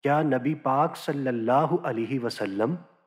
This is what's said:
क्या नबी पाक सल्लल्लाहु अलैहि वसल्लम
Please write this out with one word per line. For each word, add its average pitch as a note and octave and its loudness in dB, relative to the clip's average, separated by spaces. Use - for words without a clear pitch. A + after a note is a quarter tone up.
क्या D3 4
नबी C3+ 0
पाक D#3+ 0
सल्लल्लाहु C3 0
अलैहि A#2 -2
वसल्लम A2 -2